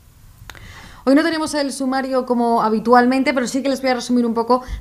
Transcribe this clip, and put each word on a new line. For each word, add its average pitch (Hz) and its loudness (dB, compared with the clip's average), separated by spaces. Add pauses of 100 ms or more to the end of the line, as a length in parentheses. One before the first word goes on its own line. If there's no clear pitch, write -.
(1080)
Hoy 269 4
no 311 4
tenemos 311 -2
el 277 -2
sumario 262 -2
como 233 0
habitualmente, 247 2
pero 247 -2
sí 254 -4
que 269 -2
les 269 -2
voy 262 0
a 254 2
resumir 240 0
un 226 -2
poco 233 0 (180)